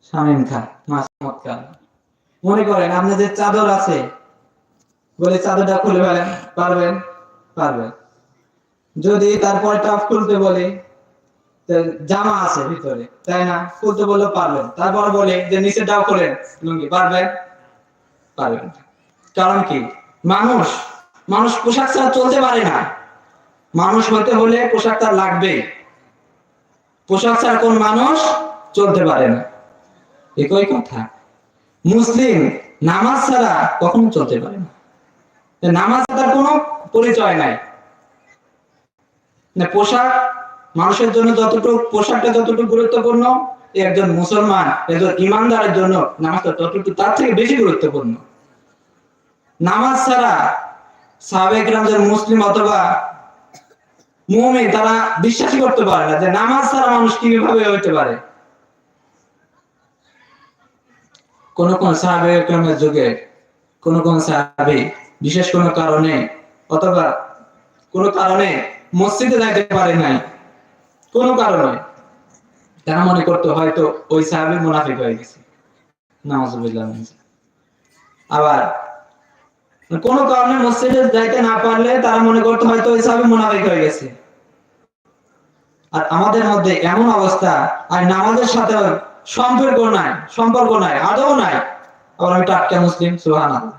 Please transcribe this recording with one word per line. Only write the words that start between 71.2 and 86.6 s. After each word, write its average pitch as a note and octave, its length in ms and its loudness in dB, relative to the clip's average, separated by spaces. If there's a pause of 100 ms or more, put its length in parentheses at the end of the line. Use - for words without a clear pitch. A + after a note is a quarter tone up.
কারণে, D#3 440 0 (1080)
তারা D#3+ 200 0
মনে F3 160 2
করতো D#3+ 340 0
হয়তো D#3+ 560 -2
ওই D#3 140 2
সাহাবী D#3+ 320 -2
মুনাফিক D#3 400 -2
হয়ে A#2 200 -4
গেছে, - 240 -20 (840)
নাউজুবিল্লাহ। A#2 800 -6 (1200)
আবার D3 560 0 (1120)
কোনো C4 360 2
কারণে B3 200 2
মসজিদে B3+ 540 2
যাইতে A3+ 340 2
না A3+ 160 2
পারলে A#3 440 2
তারা A3+ 140 2
মনে A3+ 240 4
করতো A3+ 280 2
হয়তো A#3 240 2
ওই A3+ 100 2
সাহাবী A#3+ 220 2
মুনাফিক G#3+ 380 2
হয়ে E3+ 180 0
গেছে। D3 340 -4 (1800)
আর D#3+ 160 -2
আমাদের G#3+ 360 2
মধ্যে F#3+ 360 0